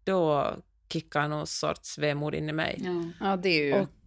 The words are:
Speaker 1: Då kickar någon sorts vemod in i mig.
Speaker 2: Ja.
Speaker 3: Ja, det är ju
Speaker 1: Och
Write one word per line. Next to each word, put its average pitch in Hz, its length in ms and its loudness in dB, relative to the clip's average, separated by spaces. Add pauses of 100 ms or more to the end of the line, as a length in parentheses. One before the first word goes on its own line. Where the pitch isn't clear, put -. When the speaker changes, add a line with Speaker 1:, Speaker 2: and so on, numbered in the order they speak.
Speaker 1:
Då 160 440 4 (460)
kickar 151 340 0
någon 151 200 -4
sorts - 500 -4
vemod 147 380 0
in 151 140 -4
i 151 40 -4
mig. - 300 -2
Speaker 2:
Ja. 175 460 -4
Speaker 3:
Ja, 196 80 2
det 185 120 0
är 156 160 4
ju 139 80 2
Speaker 1:
Och - 140 4 (200)